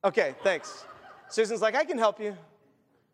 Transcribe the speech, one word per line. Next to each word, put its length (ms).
Okay, 400
thanks. 420
Susan's 320
like, 140
"I 100
can 140
help 200
you. 180